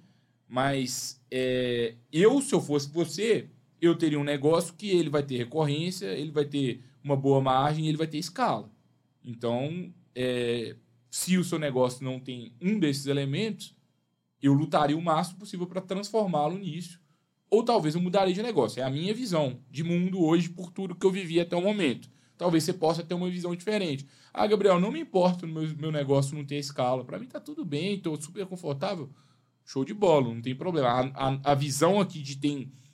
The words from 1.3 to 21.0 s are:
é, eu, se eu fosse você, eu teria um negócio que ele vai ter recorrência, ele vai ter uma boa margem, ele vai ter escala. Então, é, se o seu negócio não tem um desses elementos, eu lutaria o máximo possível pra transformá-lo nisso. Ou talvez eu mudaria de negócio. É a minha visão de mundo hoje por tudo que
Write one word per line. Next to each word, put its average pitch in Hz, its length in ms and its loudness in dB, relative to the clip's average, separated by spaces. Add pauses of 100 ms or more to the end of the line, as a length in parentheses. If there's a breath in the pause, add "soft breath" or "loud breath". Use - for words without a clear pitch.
é, 123 680 -2 (160)
eu, 220 280 6
se - 140 -2
eu 170 60 4
fosse 143 280 0
você, 170 640 -2 (300)
eu 170 180 4
teria 156 200 0
um 143 60 0
negócio 147 500 2
que 208 140 -10
ele 175 220 2
vai 143 120 0
ter 135 140 -6
recorrência, 156 720 -2
ele 160 240 -6
vai 151 140 0
ter 139 380 -4 (200 loud breath)
uma 139 140 0
boa 135 240 4
margem, 139 480 2
ele 151 100 0
vai 160 80 -2
ter 156 120 -6
escala. 147 520 -2 (540)
Então, 127 680 -4 (220)
é, 120 640 -2 (340)
se 180 280 0
o 170 60 2
seu 160 140 -4
negócio 127 460 0
não 131 160 -6
tem 120 400 -12
um 208 180 0
desses 143 280 0
elementos, 139 680 -2 (680)
eu 139 100 6
lutaria 151 440 4
o 160 60 -4
máximo 165 360 0
possível 185 280 -8
pra 175 140 -8
transformá-lo 185 800 -2
nisso. 180 420 -10 (480)
Ou 226 140 6
talvez 196 320 2
eu 175 60 0
mudaria 185 340 4
de 202 80 -4
negócio. 139 380 0
É - 20 -2
a 131 80 -2
minha 170 240 -2
visão 160 460 -2 (100)
de 127 140 -8
mundo 180 360 0
hoje 170 280 4
por 180 220 -12
tudo 185 260 -8
que 196 100 4